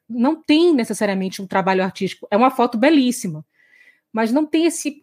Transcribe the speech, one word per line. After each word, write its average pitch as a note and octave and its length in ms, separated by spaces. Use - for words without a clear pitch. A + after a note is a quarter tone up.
não B3 260
tem D#4+ 380
necessariamente G3+ 680
um F#3+ 60
trabalho F#3+ 340
artístico. F#3 480
É G#3 60
uma B3 160
foto B3 260
belíssima, A#3+ 680
mas A3 180
não D4+ 160
tem D#4+ 200
esse, D4 380